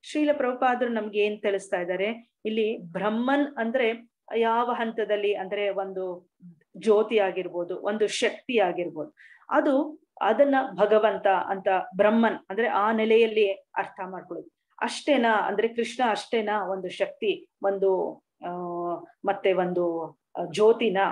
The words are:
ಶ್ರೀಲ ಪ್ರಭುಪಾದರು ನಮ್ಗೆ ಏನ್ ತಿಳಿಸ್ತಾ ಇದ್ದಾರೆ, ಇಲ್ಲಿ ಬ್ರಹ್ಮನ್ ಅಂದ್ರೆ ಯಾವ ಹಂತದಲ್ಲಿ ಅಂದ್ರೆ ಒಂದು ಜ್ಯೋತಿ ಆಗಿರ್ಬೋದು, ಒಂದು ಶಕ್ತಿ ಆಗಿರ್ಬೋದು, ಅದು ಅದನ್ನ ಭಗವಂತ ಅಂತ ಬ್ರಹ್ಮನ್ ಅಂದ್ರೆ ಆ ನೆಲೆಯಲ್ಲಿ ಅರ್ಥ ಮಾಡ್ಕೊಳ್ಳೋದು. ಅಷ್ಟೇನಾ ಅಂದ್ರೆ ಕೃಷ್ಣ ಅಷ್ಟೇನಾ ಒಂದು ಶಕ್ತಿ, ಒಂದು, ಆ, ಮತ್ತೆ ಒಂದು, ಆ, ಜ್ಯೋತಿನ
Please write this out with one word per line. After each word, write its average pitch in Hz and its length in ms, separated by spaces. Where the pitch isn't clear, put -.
ಶ್ರೀಲ 302 320
ಪ್ರಭುಪಾದರು 247 560
ನಮ್ಗೆ 214 300
ಏನ್ 208 220
ತಿಳಿಸ್ತಾ 196 400
ಇದ್ದಾರೆ, 190 500
ಇಲ್ಲಿ 220 320
ಬ್ರಹ್ಮನ್ 226 800
ಅಂದ್ರೆ 226 520
ಯಾವ 233 340
ಹಂತದಲ್ಲಿ 208 640
ಅಂದ್ರೆ 196 340
ಒಂದು 190 600
ಜ್ಯೋತಿ 220 400
ಆಗಿರ್ಬೋದು, 175 640
ಒಂದು 208 260
ಶಕ್ತಿ - 520
ಆಗಿರ್ಬೋದು, 170 540
ಅದು 294 500
ಅದನ್ನ 269 340
ಭಗವಂತ 202 560
ಅಂತ 190 400
ಬ್ರಹ್ಮನ್ 214 420
ಅಂದ್ರೆ 214 180
ಆ 208 240
ನೆಲೆಯಲ್ಲಿ 220 600
ಅರ್ಥ - 540
ಮಾಡ್ಕೊಳ್ಳೋದು. 175 540
ಅಷ್ಟೇನಾ 233 680
ಅಂದ್ರೆ 208 200
ಕೃಷ್ಣ 233 420
ಅಷ್ಟೇನಾ 208 600
ಒಂದು 185 200
ಶಕ್ತಿ, - 580
ಒಂದು, 190 500
ಆ, 175 40
ಮತ್ತೆ 196 280
ಒಂದು, 175 560
ಆ, 175 140
ಜ್ಯೋತಿನ 214 460